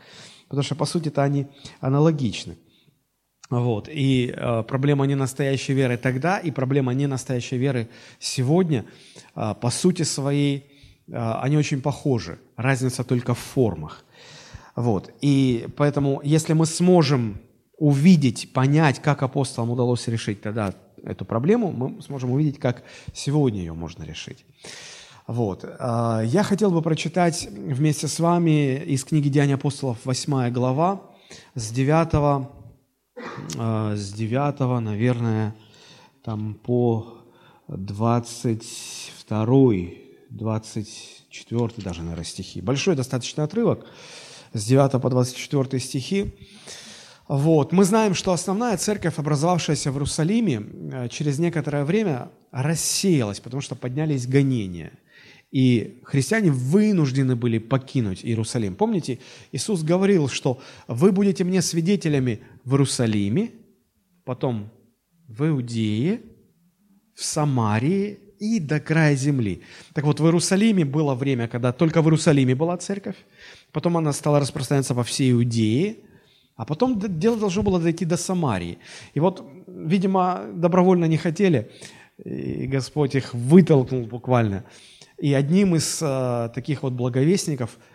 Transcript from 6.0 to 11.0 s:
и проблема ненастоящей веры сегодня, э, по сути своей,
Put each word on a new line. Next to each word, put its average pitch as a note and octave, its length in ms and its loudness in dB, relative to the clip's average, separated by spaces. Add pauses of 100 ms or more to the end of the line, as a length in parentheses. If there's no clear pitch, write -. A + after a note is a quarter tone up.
и E3+ 120 -4
проблема C3 440 0
ненастоящей C3 640 -4
веры B2 300 -2 (300)
сегодня, D3+ 680 0 (500)
э, G#2+ 240 -4
по A#2+ 100 0
сути F3+ 320 0
своей, C#3+ 640 -2 (420)